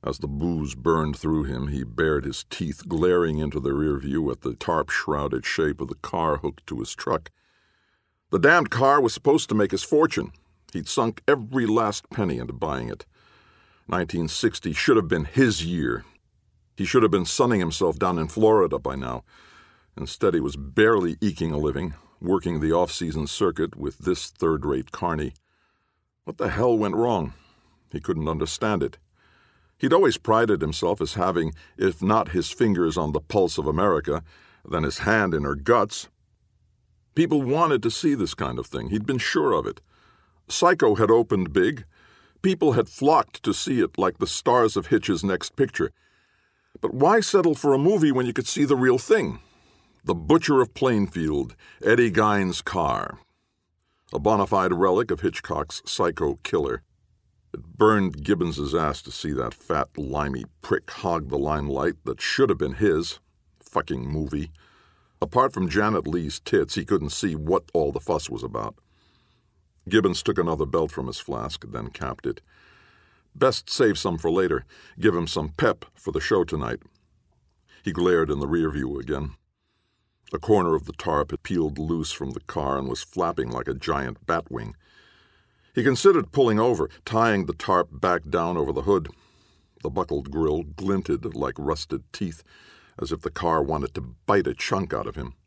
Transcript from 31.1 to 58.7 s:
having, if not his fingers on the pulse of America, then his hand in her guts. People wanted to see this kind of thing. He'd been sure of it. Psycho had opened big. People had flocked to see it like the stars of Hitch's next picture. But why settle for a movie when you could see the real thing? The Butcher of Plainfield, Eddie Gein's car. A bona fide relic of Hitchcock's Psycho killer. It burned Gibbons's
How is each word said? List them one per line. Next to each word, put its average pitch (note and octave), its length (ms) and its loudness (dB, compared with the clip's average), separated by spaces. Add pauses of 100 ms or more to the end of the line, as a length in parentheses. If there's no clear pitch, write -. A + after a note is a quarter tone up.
having, F2 380 0 (240)
if F#2 240 0
not G#2 280 2
his E2 200 -2
fingers F2+ 480 2
on D#2 140 -2
the D2 80 -2
pulse F2+ 400 0
of D2 80 -4
America, D#2 560 0 (420)
then D#2+ 200 -2
his C2+ 140 -4
hand G2+ 360 2
in D2 80 -2
her C#2+ 140 -2
guts. G#2+ 520 0 (1080)
People D#3 260 2
wanted C#3 400 2
to A#2 80 0
see C#3+ 240 0
this G2 200 -2
kind B1 260 -4
of - 80 -10
thing. C2+ 220 -8
He'd G#2+ 160 -2
been C3 120 -2
sure D3 320 0
of C#2+ 160 0
it. G1+ 140 -8 (680)
Psycho E3 480 4
had G#2+ 160 4
opened G#2 420 4
big. A2 340 2 (540)
People E3 340 2
had A2 140 2
flocked - 540 2
to G#2+ 100 0
see A#2+ 280 -2
it - 180 0
like F#2 200 0
the F2+ 100 -2
stars A#2+ 480 2
of F#2+ 120 -4
Hitch's G2+ 360 0
next F#2 320 -4
picture. - 340 -2 (880)
But - 140 -4
why E3+ 240 6
settle E3+ 380 4
for C#3+ 180 4
a C3+ 40 4
movie D#3 340 4
when B2+ 140 2
you A#2 60 -2
could A#2+ 140 -4
see - 180 0
the C#3 120 4
real B2+ 220 4
thing? B2+ 420 0 (640)
The F2 100 0
Butcher C3 480 4
of A#2 100 0
Plainfield, E2 840 0 (300)
Eddie A#2 260 6
Gein's G2+ 520 2
car. C#2 560 -2 (920)
A - 80 -4
bona G2+ 280 4
fide F#2 260 2
relic F#2 380 2
of E2 100 -2
Hitchcock's - 640 -4
Psycho E2 600 -2
killer. C#2 380 -2 (680)
It - 100 -14 (140)
burned G2 460 4
Gibbons's D2 520 -2